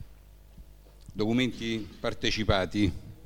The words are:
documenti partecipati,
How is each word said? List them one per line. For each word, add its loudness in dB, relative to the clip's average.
documenti 0
partecipati, 2